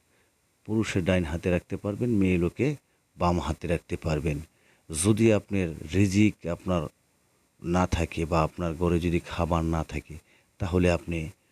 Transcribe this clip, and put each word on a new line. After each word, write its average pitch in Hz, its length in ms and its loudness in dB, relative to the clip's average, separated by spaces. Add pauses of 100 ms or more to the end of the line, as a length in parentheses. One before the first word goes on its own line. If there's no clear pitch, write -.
(640)
পুরুষের 104 400 0
ডাইন 90 200 2
হাতে 82 260 -4
রাখতে 87 260 -2
পারবেন, 104 340 -4
মেয়ে 95 280 4
লোকে 117 380 0 (420)
বাম 87 220 2
হাতে 76 280 -6
রাখতে 82 280 -4
পারবেন। 76 440 -2 (640)
যদি 110 280 4
আপনার 101 360 0 (260)
রিজিক 101 520 4
আপনার 85 360 -2 (800)
না 90 240 0
থাকে 82 380 -2
বা 80 180 2
আপনার 82 320 -4
ঘরে 85 260 2
যদি 87 260 0
খাবার 82 380 0
না 80 200 -2
থাকে, 76 300 -10 (440)
তাহলে 90 320 2
আপনি 82 380 -2 (240)